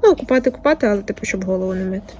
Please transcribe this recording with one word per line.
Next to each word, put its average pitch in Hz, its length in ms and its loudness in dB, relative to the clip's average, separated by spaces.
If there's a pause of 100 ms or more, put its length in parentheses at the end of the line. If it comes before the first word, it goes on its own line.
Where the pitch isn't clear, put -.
Ну, 403 140 6
купати, 254 340 2
купати, 285 360 0
але, 202 160 2
типу, - 240 -8
щоб 190 180 -4
голову 185 300 -2
не 190 100 -4
мити. 190 360 -6